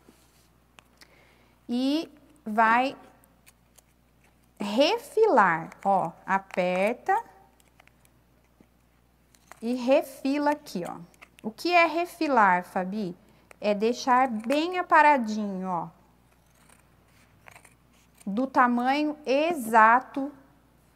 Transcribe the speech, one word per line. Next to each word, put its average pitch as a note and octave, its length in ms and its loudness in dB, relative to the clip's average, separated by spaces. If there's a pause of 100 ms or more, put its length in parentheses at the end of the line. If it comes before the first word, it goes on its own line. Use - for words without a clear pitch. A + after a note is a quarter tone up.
(1700)
E C4+ 440 -4 (320)
vai A3+ 520 0 (1600)
refilar, A3 1120 0 (140)
ó, F#3 260 0 (160)
aperta F#3+ 880 -2 (2500)
e A#3 120 -4
refila C#4 760 -2
aqui, D4 380 -8
ó. - 80 -10 (460)
O A3 80 -8
que E4 220 -6
é E4+ 140 4
refilar, C#4 760 0
Fabi? F#3 520 -8 (440)
É G#3 140 0
deixar B3 540 0
bem C#4+ 500 -4
aparadinho, G#3+ 920 2
ó, E3+ 200 -6 (2500)
do G#3+ 200 -4
tamanho C4+ 800 0
exato C4 1080 2 (640)